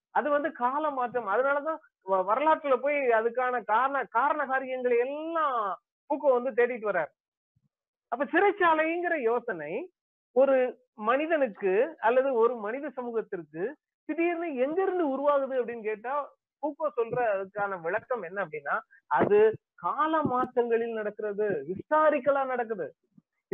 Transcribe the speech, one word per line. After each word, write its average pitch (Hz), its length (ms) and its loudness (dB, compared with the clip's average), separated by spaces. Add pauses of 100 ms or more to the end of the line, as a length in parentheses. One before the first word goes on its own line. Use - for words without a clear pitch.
அது 226 200 0
வந்து 294 220 0
கால 269 380 -2
மாற்றம். 247 380 -4
அதனாலதான் 285 500 0 (340)
வ-, 185 160 4
வரலாற்றுல 277 500 2
போய் 285 180 0
அதுக்கான 240 680 0
காரண, 254 400 0
காரண 285 420 0
காரியங்களை 254 520 0
எல்லாம் 277 840 -2 (220)
ஃபூகோ 277 400 2
வந்து 254 100 -4
தேடிட்டு 220 420 0
வர்றார். 160 160 -2 (1000)
அப்ப 247 180 -4
சிறைச்சாலைங்கிற 339 880 2
யோசனை 233 800 -4 (400)
ஒரு 254 460 4 (160)
மனிதனுக்கு 254 1040 0
அல்லது 262 340 2
ஒரு 233 220 2
மனித 240 340 -8
சமூகத்திற்கு 208 840 -8 (300)
திடீர்னு 330 500 -2
எங்க 285 260 0
இருந்து 359 260 0
உருவாகுது 269 560 0
அப்படின்னு 233 180 -8
கேட்டா, 233 520 -6 (280)
ஃபூகோ 302 260 -4 (100)
சொல்ற 240 240 0
அதுக்கான 196 600 -2
விளக்கம் 214 400 -4
என்ன 185 240 -6
அப்படின்னா, 151 340 -6 (280)
அது 208 500 4 (180)
கால 302 460 0
மாற்றங்களில் 240 720 0
நடக்கிறது, 208 760 -4
ஹிஸ்டாரிக்கலா 285 800 2
நடக்குது. 226 500 -4 (580)